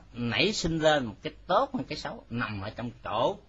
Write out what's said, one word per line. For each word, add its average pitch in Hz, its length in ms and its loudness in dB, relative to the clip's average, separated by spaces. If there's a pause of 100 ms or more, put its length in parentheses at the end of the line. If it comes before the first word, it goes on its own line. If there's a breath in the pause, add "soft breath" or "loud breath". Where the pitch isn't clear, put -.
(120)
nảy 120 400 2
sinh 165 260 0
lên 151 280 4
một 104 160 -8
cái 151 100 -8 (140)
tốt 226 280 4
hay 208 140 -4
cái 151 100 -8
xấu 156 320 -10
nằm 107 300 -4
ở 104 100 -8
trong 117 200 -8 (140)
chỗ 123 320 0 (120)